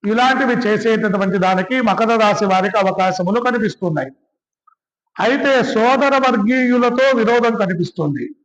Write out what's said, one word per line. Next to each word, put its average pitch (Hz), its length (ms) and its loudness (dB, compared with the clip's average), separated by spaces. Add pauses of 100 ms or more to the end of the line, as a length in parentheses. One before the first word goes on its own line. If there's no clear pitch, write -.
ఇలాంటివి 247 460 0
చేసేటటువంటి 208 840 0
దానికి 190 440 0
మకర 226 340 0
రాశి 214 300 0
వారికి 190 320 0
అవకాశములు 190 600 0
కనిపిస్తున్నాయి. 190 720 -4 (1080)
అయితే, 262 440 2
సోదర 262 540 2
వర్గీయులతో 247 1000 2
విరోధం 233 380 2
కనిపిస్తుంది. 165 880 -4